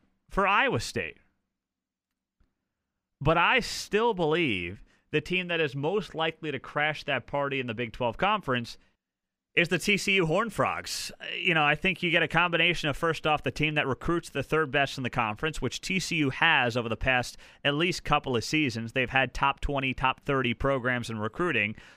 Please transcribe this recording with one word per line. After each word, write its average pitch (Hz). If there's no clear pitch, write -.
for 190
Iowa 208
State. 90
But 165
I -
still 226
believe 147
the 151
team 175
that 170
is 147
most 160
likely 160
to 131
crash 151
that 135
party 143
in 127
the 117
Big 117
twelve 120
Conference 160
is 170
the 170
T 202
C 196
U 175
Horned 196
Frogs. 92
Uh, -
you 175
know, 156
I 147
think 185
you 180
get 165
a 156
combination 165
of, 131
first 160
off, 151
the 131
team 151
that 135
recruits 160
the 139
third 156
best 139
in 135
the 120
conference, 117
which 123
T 190
C 175
U 147
has 131
over 117
the 110
past 127
at 143
least 165
couple 147
of 110
seasons. 117
They've 127
had 131
top -
twenty, 135
top 131
thirty 131
programs 127
in 113
recruiting. 110